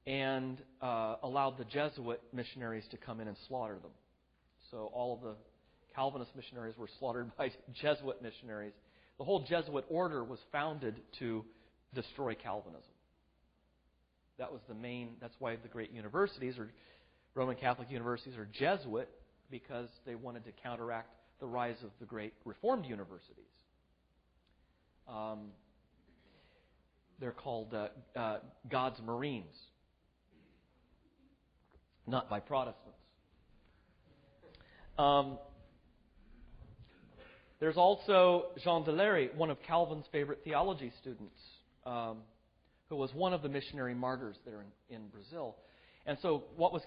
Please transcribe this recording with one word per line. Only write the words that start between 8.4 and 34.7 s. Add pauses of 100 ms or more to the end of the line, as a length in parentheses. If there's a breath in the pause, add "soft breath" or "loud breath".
The
whole
Jesuit
order
was (120)
founded (180)
to (500 loud breath)
destroy
Calvinism. (1500)
That
was
the
main,
that's
why
the
great
universities,
or (600 soft breath)
Roman
Catholic
universities,
are
Jesuit, (400)
because (160)
they
wanted
to (120)
counteract (300 soft breath)
the
rise
of (100)
the
great (120)
Reformed
universities. (1600)
Um, (1700 soft breath)
they're
called,
uh, (280)
uh, (320)
God's
Marines, (2500)
not
by
Protestants. (2000 loud breath)